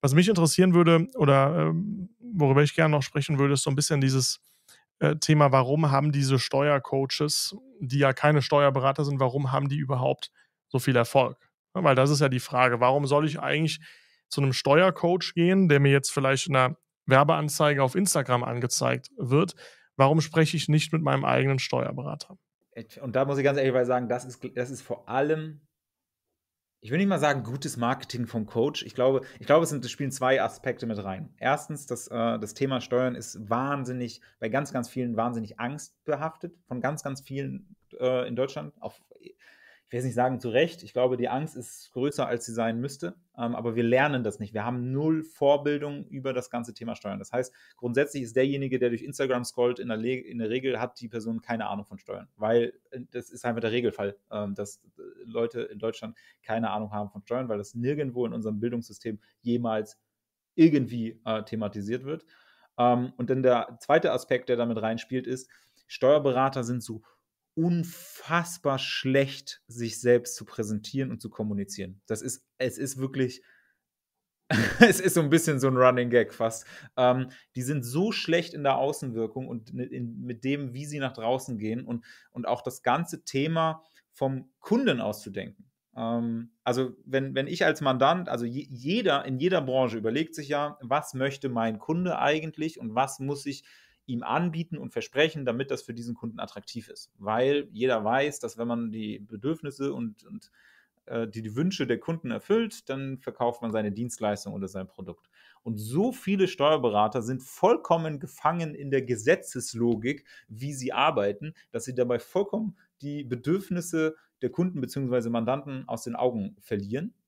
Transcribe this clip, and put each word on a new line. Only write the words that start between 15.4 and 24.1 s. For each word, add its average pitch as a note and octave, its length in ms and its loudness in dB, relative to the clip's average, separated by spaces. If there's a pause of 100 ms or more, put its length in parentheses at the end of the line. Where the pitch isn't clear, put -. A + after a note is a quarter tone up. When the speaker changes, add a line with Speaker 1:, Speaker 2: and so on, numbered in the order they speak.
Speaker 1:
der C#3+ 100 8
mir C#3 120 8
jetzt C#3 180 4
vielleicht C3+ 380 0
in C3+ 80 2
einer C3 200 4 (300)
Werbeanzeige D3 760 4
auf C3 120 2
Instagram C3+ 500 2
angezeigt B2 720 -2
wird? D#3 380 2 (420)
Warum C#3+ 240 6
spreche D#3+ 380 2
ich - 100 -4
nicht D3+ 240 4
mit D#3+ 80 0
meinem C#3 240 0
eigenen C3 340 2
Steuerberater? C3 800 -4 (640)
Speaker 2:
Und B2+ 160 -4
da C3+ 80 4
muss C#3 140 0
ich C3+ 60 0
ganz C#3 120 4
ehrlich C3 300 4
sagen, B2 240 0